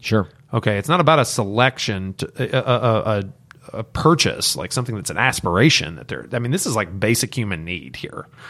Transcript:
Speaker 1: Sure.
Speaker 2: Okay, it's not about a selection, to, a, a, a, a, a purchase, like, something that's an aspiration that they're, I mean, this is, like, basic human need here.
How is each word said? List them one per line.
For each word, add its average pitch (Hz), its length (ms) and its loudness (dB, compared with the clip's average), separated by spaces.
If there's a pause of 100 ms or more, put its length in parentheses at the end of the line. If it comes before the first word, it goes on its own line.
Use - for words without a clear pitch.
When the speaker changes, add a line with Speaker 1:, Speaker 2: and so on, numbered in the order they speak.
Speaker 1:
Sure. 107 260 2 (260)
Speaker 2:
Okay, 110 240 2
it's 101 120 -2
not 175 120 4
about 151 180 6
a 123 60 4
selection, 104 920 0
to, - 220 -6
a, 131 200 -2
a, 123 40 2
a, 113 580 2 (540)
a, 101 60 -8
a 110 40 -8
purchase, - 720 0
like, 67 160 -6
something 123 240 -4
that's 98 140 -8
an 82 80 -6
aspiration 104 800 2
that 62 120 -16
they're, 64 240 -10
I 123 80 -2
mean, 120 120 -2
this 190 140 -2
is, 123 100 -2
like, 95 240 -4
basic 113 360 0
human 98 300 -4
need 85 300 -10
here. - 320 -12 (220)